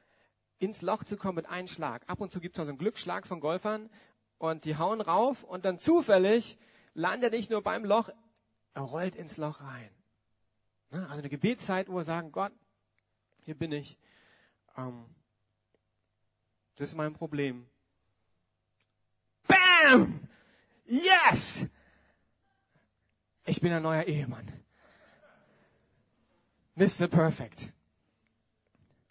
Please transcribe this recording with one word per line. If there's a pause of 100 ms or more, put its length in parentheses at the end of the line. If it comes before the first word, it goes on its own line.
(600)
ins
Loch
zu
kommen
mit
einem
Schlag.
Ab
und
zu
gibt's
noch
so
einen
Glücksschlag
von
Golfern (480)
und
die
hauen
rauf
und
dann
zufällig (360)
landet
nicht
nur
beim
Loch, (640)
er
rollt
ins
Loch
rein. (1000)
Ne?
Also
eine
Gebetszeit,
wo
wir
sagen,
„Gott, (880)
hier
bin
ich. (800)
Ähm, (1700)
das
ist
mein
Problem.“ (1800)
Bam! (580)
Yes! (1800)
Ich
bin
ein
neuer
Ehemann. (2250)
Mister
Perfect. (1400)